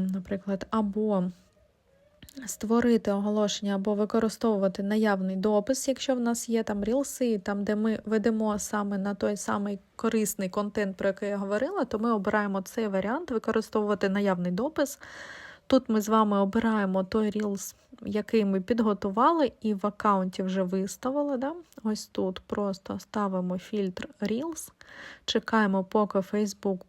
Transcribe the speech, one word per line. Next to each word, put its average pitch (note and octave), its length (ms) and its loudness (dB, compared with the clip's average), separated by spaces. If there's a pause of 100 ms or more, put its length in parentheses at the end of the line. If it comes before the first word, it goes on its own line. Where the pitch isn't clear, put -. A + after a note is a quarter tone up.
(140)
наприклад, F#3+ 560 -4
або G#3 540 0 (1200)
створити A3+ 640 2
оголошення, G3+ 640 0
або G3 180 0
використовувати G#3 920 0
наявний G3 520 2
допис, G#3 520 2
якщо C4 280 0
в B3 40 -2
нас A#3 300 -2
є A3+ 140 2
там G#3 200 -2
рілси, A#3 560 0
там, G3+ 240 -4
де G#3 120 0
ми G#3+ 300 0
ведемо G#3+ 540 2
саме G3+ 380 -2
на G3+ 180 -2
той G#3 220 0
самий G3+ 420 -2 (160)
корисний G#3+ 540 0
контент, G#3 480 -2
про G3 100 2
який G3 220 -2
я G3+ 80 -2
говорила, A3+ 480 -2
то G#3+ 140 -4
ми A#3 120 0
обираємо G3+ 500 0
цей A3 260 -4
варіант, G#3 440 -2
використовувати G#3+ 800 0
наявний F#3+ 420 0
допис. C4+ 480 -2 (680)
Тут C4 220 4
ми G#3+ 120 2
з G#3 80 -2
вами G#3+ 280 4
обираємо G3 680 2
той G#3+ 260 0
рілс, G3+ 460 -4 (260)
який G#3 440 0
ми F#3+ 160 2
підготували A3+ 920 2 (100)
і G#3+ 120 0
в G3+ 140 -2
аккаунті G3 560 0
вже F#3+ 200 0
виставили. B3 720 -2
Да? C4+ 160 -2 (300)
Ось G#3+ 240 -4
тут F#3 320 -4
просто G3+ 600 -4
ставимо F#3+ 580 -2
фільтр F#3+ 520 -6 (120)
Reels, B3 500 -4 (540)
чекаємо, G#3 580 2
поки G3+ 360 2
Facebook G3 680 -2